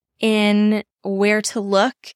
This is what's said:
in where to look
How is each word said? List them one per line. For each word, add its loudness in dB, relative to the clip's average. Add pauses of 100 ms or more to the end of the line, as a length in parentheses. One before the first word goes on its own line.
(200)
in 2 (180)
where 0
to -8
look 0 (200)